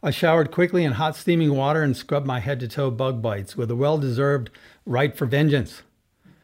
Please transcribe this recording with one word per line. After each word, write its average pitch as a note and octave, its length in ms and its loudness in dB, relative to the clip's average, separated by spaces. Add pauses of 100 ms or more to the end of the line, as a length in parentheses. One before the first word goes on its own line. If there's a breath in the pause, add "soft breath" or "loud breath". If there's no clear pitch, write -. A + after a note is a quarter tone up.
I F3 60 -2
showered D#3+ 400 4
quickly F3 340 2
in C#3+ 100 2
hot D#3 220 -2
steaming E3 400 2
water C#3+ 280 2
and C3+ 120 2
scrubbed C#3+ 300 -4
my B2+ 140 -2
head C3+ 220 -4
to B2 60 -6
toe C3+ 220 -2
bug B2 320 -4
bites G2+ 340 -4
with A#2 140 -4
a A#2+ 60 -2
well-deserved C#3 720 0 (340 loud breath)
right C#3+ 320 0
for C#3+ 120 -2
vengeance. C#3 560 0 (600 soft breath)